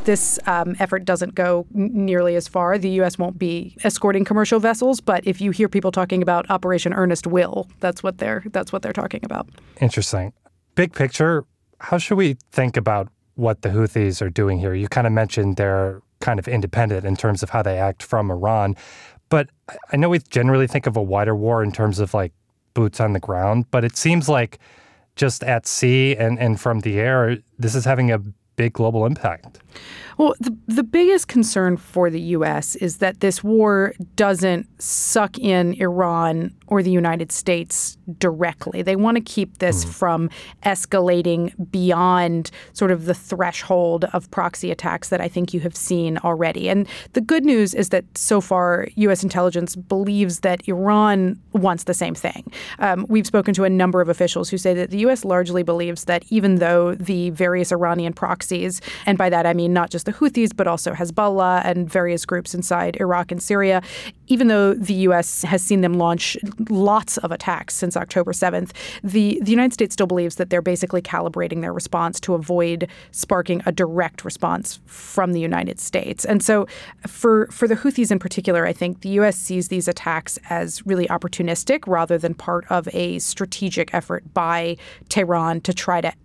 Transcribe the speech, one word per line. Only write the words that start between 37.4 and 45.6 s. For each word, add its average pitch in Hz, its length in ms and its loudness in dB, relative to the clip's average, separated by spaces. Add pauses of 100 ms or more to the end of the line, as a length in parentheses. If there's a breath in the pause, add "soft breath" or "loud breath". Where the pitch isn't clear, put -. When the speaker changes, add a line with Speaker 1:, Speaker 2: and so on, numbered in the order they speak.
Speaker 1:
directly. 170 640 -2
They 190 160 0
want 220 180 4
to 233 60 0
keep - 380 -6
this 101 260 0
Speaker 2:
Mm. 85 40 -10
Speaker 1:
from 165 400 0 (340 loud breath)
escalating 175 1080 0
beyond 175 800 2 (220 loud breath)
sort 190 180 2
of 165 140 0
the 175 80 0
threshold 175 1000 0
of 180 180 -4
proxy 175 380 -4
attacks 170 400 -6
that 180 120 0
I 175 80 -4
think 175 240 -4
you 175 80 -2